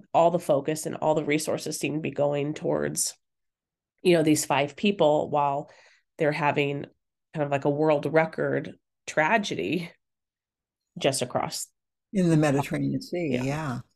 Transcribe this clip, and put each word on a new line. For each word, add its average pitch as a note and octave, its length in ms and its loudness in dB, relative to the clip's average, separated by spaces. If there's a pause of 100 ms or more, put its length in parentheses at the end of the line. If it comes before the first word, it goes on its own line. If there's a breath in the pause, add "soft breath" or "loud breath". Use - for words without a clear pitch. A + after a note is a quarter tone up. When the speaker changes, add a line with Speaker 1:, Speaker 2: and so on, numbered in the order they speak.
(140)
Speaker 1:
all E3+ 180 6
the F3 80 0
focus D#3 460 0
and D#3+ 100 -8
all D#3 180 0
the D3+ 120 0
resources D3+ 520 -2
seem C#3+ 180 -4
to D#3 40 -2
be D3 120 -6
going C#3+ 420 -2
towards, D3+ 600 -4 (880)
you F3+ 140 6
know, D#3+ 80 4
these D3+ 220 2
five C#3+ 320 0
people D#3 520 2
while C#3+ 400 0 (480 soft breath)
they're D3+ 140 2
having C#3+ 540 0 (480)
kind D#3 100 -2
of, C#3+ 80 -2
like, C#3 140 -2
a D3+ 40 4
world D3 420 2
record D3+ 640 0 (300)
tragedy E3 840 0 (1080)
just C#3 240 0
across - 460 -4 (460)
Speaker 2:
In F3+ 160 2
the D#3+ 80 6
Mediterranean C#3 640 0
Sea, E3+ 320 -4
Speaker 1:
Yeah, B2 100 0
Speaker 2:
yeah. C#3 360 -4 (160)